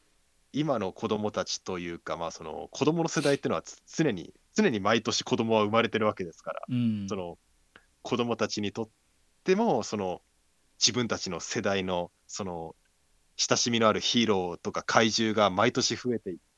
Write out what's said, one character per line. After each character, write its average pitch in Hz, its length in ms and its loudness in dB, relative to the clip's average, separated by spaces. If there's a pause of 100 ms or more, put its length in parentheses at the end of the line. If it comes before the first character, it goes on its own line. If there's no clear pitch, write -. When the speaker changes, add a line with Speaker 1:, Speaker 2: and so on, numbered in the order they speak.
(540)
Speaker 1:
今 143 260 0
の 95 120 -2
子 - 160 -6
供 107 240 0
た 92 140 -2
ち - 140 -6
と 92 200 -6
い 87 120 -6
う 82 80 -10
か、 80 180 -6
ま 82 100 -4
あ、 78 40 -6
そ - 120 -16
の、 78 280 -10
子 - 140 -2
供 165 180 2
の 160 60 -2
世 160 120 -2
代 143 140 4
っ - 20 -12
て - 120 -6
の 104 60 2
は 80 60 -2
つ-、 - 260 -20
常 156 240 0
に、 87 220 -8 (200)
常 214 160 4
に 113 100 0
毎 107 220 4
年 - 220 -2
子 127 140 0
供 113 180 2
は 107 80 6
生 104 80 0
ま 113 100 4
れ 113 80 2
て - 80 -2
る 110 80 2
わ 107 80 2
け - 100 -8
で 85 100 -8
す - 80 -20
か 82 120 -10
ら、 - 140 -10
Speaker 2:
う 123 80 -4
ん。 110 320 0
Speaker 1:
そ 104 80 -4
の、 87 220 -8 (640)
子 - 160 -2
供 120 180 0
た 107 120 0
ち 104 140 -4
に 101 100 -2
と 117 120 -4
っ 110 60 -6 (540)
て 185 120 4
も、 190 280 2
そ - 140 -4
の、 92 240 -4 (580)
自 - 120 4
分 120 160 0
た 87 120 -2
ち - 100 -6
の 85 100 -6
世 - 220 -4
代 98 220 0
の、 87 280 -2 (160)
そ - 160 -10
の、 85 320 -10 (600)
親 - 200 2
し - 140 0
み 117 80 2
の 113 80 6
あ 107 60 6
る 95 80 0
ヒ 117 220 2
ー 110 40 2
ロ 92 260 0
ー 82 40 -10
と - 140 -6
か 82 120 -6
怪 113 280 4
獣 110 240 0
が 104 140 4
毎 101 220 2
年 123 240 -2
増 123 200 -4
え 107 40 -6
て 98 120 -8
い 85 40 -8
っ - 20 -20 (200)